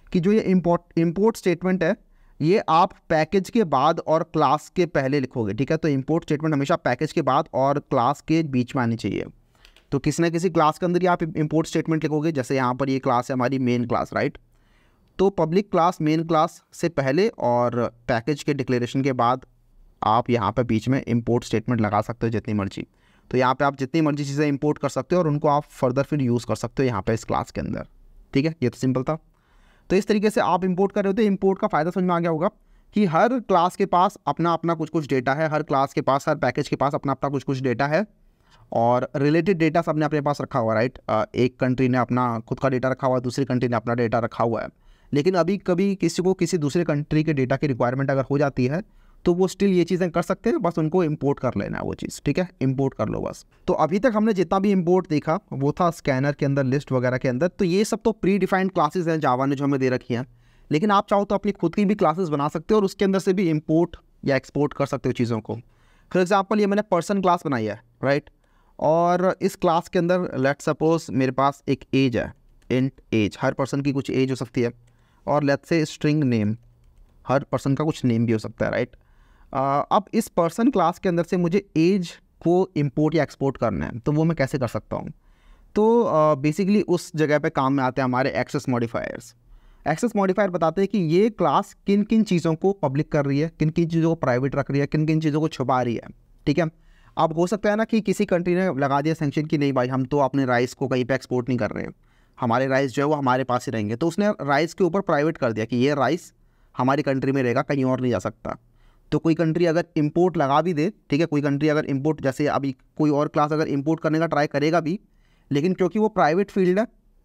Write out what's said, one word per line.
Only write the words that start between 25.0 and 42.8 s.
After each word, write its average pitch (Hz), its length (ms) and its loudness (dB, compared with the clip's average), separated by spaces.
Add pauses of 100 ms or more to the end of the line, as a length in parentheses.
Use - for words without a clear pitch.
हो 180 60 4
और 160 60 0
उनको 147 200 0
आप 147 160 2
फर्दर 131 400 -2
फिर 147 180 -2
यूज़ 120 240 0
कर 113 100 -4
सकते 120 280 -4
हो 131 40 2
यहाँ 110 140 -2
पे 113 120 -2
इस 113 100 -4
क्लास - 280 -4
के - 100 -6
अंदर, - 240 -8 (480)
ठीक 139 120 2
है? 160 180 -4
ये 120 60 2
तो - 80 -6
सिंपल 131 260 0
था। 156 140 -4 (720)
तो 175 60 2
इस - 120 2
तरीके 214 220 2
से - 120 0
आप 175 220 0
इंपोर्ट 190 280 0
कर 208 120 -2
रहे 196 60 0
हो 196 40 0
तो 220 80 0
इंपोर्ट 196 380 2
का - 80 0
फ़ायदा 160 240 0
समझ 185 120 -2
में 180 120 2
आ 170 40 0
गया 170 100 0
होगा 165 200 -2 (440)
कि 208 120 2
हर 202 340 2
क्लास 180 360 2
के 202 100 -2
पास 180 320 2 (100)
अपना 165 260 0
अपना 165 200 -2
कुछ 156 160 -6
कुछ 156 180 -4
डेटा 131 260 0
है, 156 160 -2
हर 151 140 -2
क्लास 139 300 -2
के 151 80 -2
पास, 135 280 0
हर 151 60 0
पैकेज 143 320 -2
के - 80 -6
पास 143 200 0
अपना 143 160 -4
अपना 139 180 -4
कुछ 139 140 -4
कुछ 135 160 -4
डेटा 131 280 0
है 165 180 0 (680)
और 120 420 2
रिलेटेड 160 420 2
डेटा 160 240 2
सबने 156 240 -2
अपने 147 160 -2
पास 143 200 -2
रखा 135 180 -4
हुआ, 113 140 0
राइट? 117 260 0 (100)
अ, 107 160 0 (100)
एक 123 240 0
कंट्री 127 300 0
ने 127 80 0
अपना 123 420 0
खुद 127 200 -8
का 135 100 0
डेटा 127 200 0